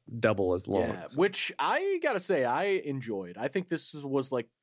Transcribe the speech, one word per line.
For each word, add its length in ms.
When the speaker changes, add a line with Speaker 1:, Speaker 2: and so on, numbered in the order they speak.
Speaker 1:
double 360
as 120
long, 220
Speaker 2:
Yeah, 180
Speaker 1:
so. 120
Speaker 2:
which 400
I 420
gotta 180
say, 260
I 200
enjoyed. 720
I 100
think 220
this 240
is, 100
was, 280
like, 180